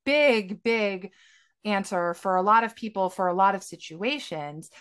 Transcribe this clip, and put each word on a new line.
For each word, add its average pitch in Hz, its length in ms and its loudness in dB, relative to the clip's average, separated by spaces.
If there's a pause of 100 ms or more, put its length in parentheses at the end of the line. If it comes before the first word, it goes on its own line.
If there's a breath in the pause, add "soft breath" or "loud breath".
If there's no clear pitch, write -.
big, 254 580 2
big 202 500 -2 (520 soft breath)
answer 196 500 -2
for 185 220 -2
a 185 60 4
lot 214 240 4
of 214 100 -10
people, 196 340 -4
for 185 180 -2
a 180 60 0
lot 196 220 4
of 190 80 -10
situations. 165 1080 -8 (120)